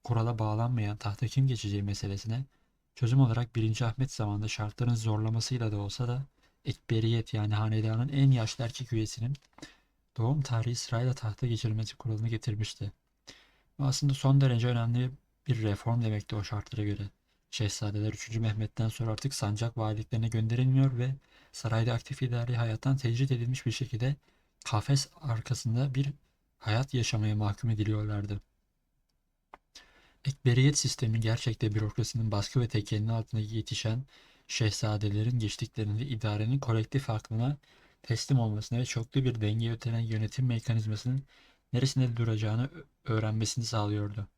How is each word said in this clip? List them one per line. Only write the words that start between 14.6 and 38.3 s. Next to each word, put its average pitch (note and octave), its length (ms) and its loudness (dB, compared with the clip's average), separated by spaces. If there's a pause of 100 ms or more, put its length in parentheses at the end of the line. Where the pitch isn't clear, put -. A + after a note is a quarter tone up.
önemli A#2+ 440 0 (360)
bir A2+ 160 0
reform A#2 380 0
demekti G#2+ 340 -2
o G2+ 80 -2
şartlara G#2 400 -6
göre. G2+ 260 -4 (420)
Şehzadeler G#2+ 640 -2
üçüncü A2+ 260 -6
Mehmet'ten A2 500 0
sonra A2+ 220 -4
artık C#3 220 -4
sancak G#2+ 440 -2
valiliklerine A2 500 -2
gönderilmiyor B2 720 4
ve C3 180 0 (360)
sarayda A2+ 420 0
aktif - 280 -4
idari A#2+ 340 0
hayattan A#2 420 0
tecrit B2 340 0
edilmiş A#2+ 340 -2
bir A#2+ 60 2
şekilde B2 440 -2 (500)
kafes C3+ 440 2 (120)
arkasında A#2+ 760 0
bir C#3 180 0 (460)
hayat A2+ 340 0
yaşamaya G#2+ 420 2
mahkum G#2+ 340 0
ediliyorlardı. G#2 720 0 (1800)
Ekberiyet C3 520 4
sistemi A2+ 420 0
gerçekte A2 560 0
bürokrasinin G#2+ 560 -2
baskı G#2 300 0
ve A#2 60 0
tekelinin G#2+ 400 -2
altında A2+ 340 -2
yetişen A2+ 600 -4 (440)
şehzadelerin G#2+ 920 0
geçtiklerinde A2 680 -4
idarenin A2 520 -2
kolektif A#2 500 0
aklına A#2 480 -2 (440)
teslim B2 380 0